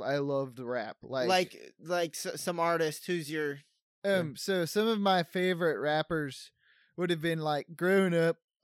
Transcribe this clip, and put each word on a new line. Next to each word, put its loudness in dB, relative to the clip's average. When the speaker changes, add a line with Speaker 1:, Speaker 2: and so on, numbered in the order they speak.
Speaker 1:
I 0
loved 0
rap. -4
Like, 0
Speaker 2:
Like, 0
like, -2
s-, -8
some -4
artist. 0
Who's -4
your -4
Speaker 1:
um, 0
so 0
some 0
of 2
my 4
favorite 0
rappers, -2
would -2
have 0
been, 0
like, -2
growing 4
up 4